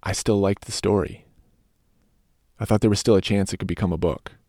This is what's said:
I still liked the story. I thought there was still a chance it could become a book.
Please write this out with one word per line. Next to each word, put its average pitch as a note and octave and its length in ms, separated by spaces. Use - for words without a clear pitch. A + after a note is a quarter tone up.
I F#2 80
still G#2 260
liked G2 280
the - 80
story. - 540
I A2 60
thought G#2+ 160
there A2+ 80
was G2+ 100
still A2 160
a F#2+ 60
chance G2+ 320
it F#2 40
could F2+ 120
become F2 240
a E2 40
book. E2+ 360